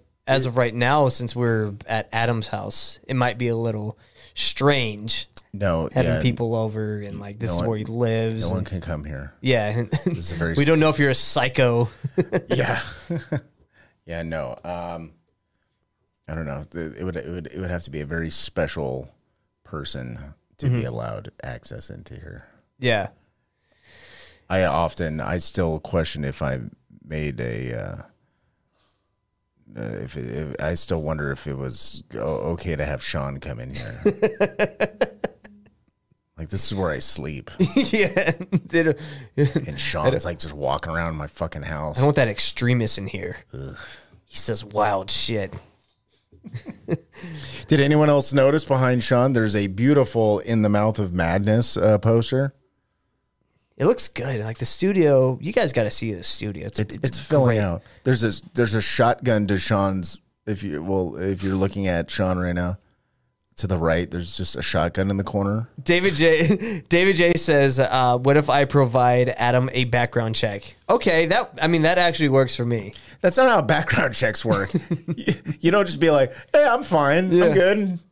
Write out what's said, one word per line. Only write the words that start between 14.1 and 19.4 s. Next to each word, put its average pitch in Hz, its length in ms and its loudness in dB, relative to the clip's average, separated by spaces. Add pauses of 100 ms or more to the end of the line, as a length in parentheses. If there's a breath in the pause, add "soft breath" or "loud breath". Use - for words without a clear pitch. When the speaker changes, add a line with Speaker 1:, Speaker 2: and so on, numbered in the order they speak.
Speaker 2:
no. 80 420 -6
Um, 87 480 -10 (1120)
I 78 80 -10
don't 80 120 -8
know. 71 160 -10 (120)
It, 80 260 -10
it 90 40 -6
would, 90 120 -6
it 67 120 -8
would, 87 200 -10
it 71 100 -14
would 90 120 -8
have 87 120 -6
to - 80 -14
be 76 100 -8
a 73 60 -8
very 80 240 -6
special 69 840 -4 (480)